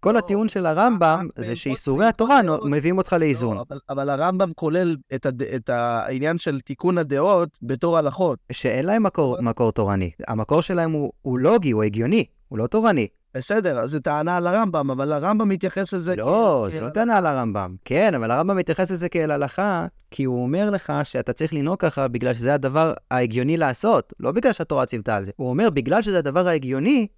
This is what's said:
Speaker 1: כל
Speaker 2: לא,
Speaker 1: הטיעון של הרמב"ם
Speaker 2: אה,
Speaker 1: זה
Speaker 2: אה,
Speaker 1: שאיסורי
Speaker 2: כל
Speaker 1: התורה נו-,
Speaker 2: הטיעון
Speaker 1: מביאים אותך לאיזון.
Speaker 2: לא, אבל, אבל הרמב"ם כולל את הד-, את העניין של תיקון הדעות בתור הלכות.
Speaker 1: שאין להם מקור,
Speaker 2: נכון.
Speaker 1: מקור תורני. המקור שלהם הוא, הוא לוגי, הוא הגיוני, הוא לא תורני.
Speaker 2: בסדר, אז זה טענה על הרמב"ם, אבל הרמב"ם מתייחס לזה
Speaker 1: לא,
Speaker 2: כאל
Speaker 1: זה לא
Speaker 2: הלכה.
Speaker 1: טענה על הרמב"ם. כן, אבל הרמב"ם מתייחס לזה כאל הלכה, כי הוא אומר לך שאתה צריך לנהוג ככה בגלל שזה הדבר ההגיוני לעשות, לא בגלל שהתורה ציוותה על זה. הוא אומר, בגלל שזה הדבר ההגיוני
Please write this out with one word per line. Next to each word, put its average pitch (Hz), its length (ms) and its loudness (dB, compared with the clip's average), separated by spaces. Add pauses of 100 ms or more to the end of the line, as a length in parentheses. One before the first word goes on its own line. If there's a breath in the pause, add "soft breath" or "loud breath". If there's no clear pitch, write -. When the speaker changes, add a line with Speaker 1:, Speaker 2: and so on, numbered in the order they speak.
Speaker 1:
כל 202 120 2
Speaker 2:
לא, 233 60 4
Speaker 1:
הטיעון 214 300 0
של 185 180 -2
הרמב"ם 170 600 2 (100)
Speaker 2:
אה, 120 40 -8
Speaker 1:
זה 110 80 -6
Speaker 2:
אה, 120 60 -4
Speaker 1:
שאיסורי 139 480 -2
Speaker 2:
כל 226 40 6
Speaker 1:
התורה 240 340 4
נו-, 165 120 2
Speaker 2:
הטיעון 143 200 -2
Speaker 1:
מביאים 165 240 0
אותך 185 220 0
לאיזון. 123 360 0
Speaker 2:
לא, 98 140 -8
אבל, 135 80 -12 (100)
אבל 139 220 -4
הרמב"ם 175 420 0
כולל 165 440 0 (180)
את 131 120 -4
הד-, 127 160 -4
את 127 260 -6
העניין 127 720 -2
של 139 220 -4
תיקון 175 380 -2
הדעות 160 640 2
בתור 165 360 0
הלכות. 151 400 0 (140)
Speaker 1:
שאין 127 340 -2
להם 220 160 2
מקור, 151 320 0
Speaker 2:
נכון. 131 100 -4
Speaker 1:
מקור 113 280 2
תורני. 98 380 0 (180)
המקור 117 340 0
שלהם 170 300 0
הוא, 147 200 -2 (100)
הוא 127 160 -2
לוגי, 170 320 4
הוא 107 120 2
הגיוני, 117 420 2 (240)
הוא 110 100 -8
לא 113 80 0
תורני. 208 420 2 (280)
Speaker 2:
בסדר, 175 420 0
אז 117 120 -2
זה 151 100 -2
טענה 156 360 -2
על 175 100 0
הרמב"ם, 175 440 0
אבל 135 220 -2
הרמב"ם 202 360 0
מתייחס 190 440 -2
לזה 175 240 -4
Speaker 1:
לא, 156 460 2
Speaker 2:
כאל 98 80 -2
Speaker 1:
זה - 100 -6
לא 110 60 -6
Speaker 2:
הלכה. 147 80 -10
Speaker 1:
טענה 226 240 2
על 180 80 2
הרמב"ם. 104 580 -2
כן, 180 300 2
אבל 113 160 -2
הרמב"ם 170 260 2
מתייחס 180 340 0
לזה 175 180 -4
כאל 160 220 -2
הלכה, 165 560 -2 (240)
כי - 140 -4
הוא 123 180 -2
אומר 175 280 0
לך 190 220 -4 (120)
שאתה 127 280 -4
צריך - 220 -4
לנהוג 151 240 -4
ככה 143 300 0
בגלל 123 260 -2
שזה 117 200 0
הדבר 143 380 2 (180)
ההגיוני 123 460 0
לעשות, 160 640 0
לא 127 120 -2
בגלל 226 200 2
שהתורה 139 340 -2
ציוותה 110 300 -2
על 98 80 -2
זה. 98 120 -10
הוא 127 140 -4
אומר, 196 200 2
בגלל 143 320 0
שזה 202 160 0
הדבר 165 300 0
ההגיוני 160 580 2 (120)